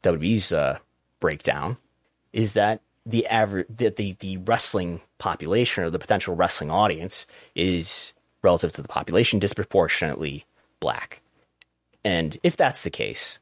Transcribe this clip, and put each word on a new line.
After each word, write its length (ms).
W 160
W 160
E's, 180
uh, 260
breakdown, 560
is 220
that 260
the 240
aver-, 360
that 180
the, 240
the 200
wrestling 640
population 680
or 60
the 100
potential 340
wrestling 380
audience 540
is, 580
relative 300
to 100
the 60
population, 500
disproportionately 1040
black. 420
And 380
if 140
that's 260
the 80
case 520